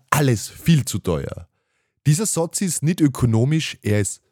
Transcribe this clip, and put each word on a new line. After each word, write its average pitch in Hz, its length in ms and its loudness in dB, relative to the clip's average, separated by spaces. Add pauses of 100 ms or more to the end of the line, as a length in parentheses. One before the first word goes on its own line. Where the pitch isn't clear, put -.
alles 135 380 0
viel - 380 2
zu - 140 -6
teuer. - 500 -4 (560)
Dieser 151 200 2
Satz - 360 -4
ist 180 220 -2
nicht 170 180 0
ökonomisch, 127 800 2
er 104 200 2
ist - 200 -6 (100)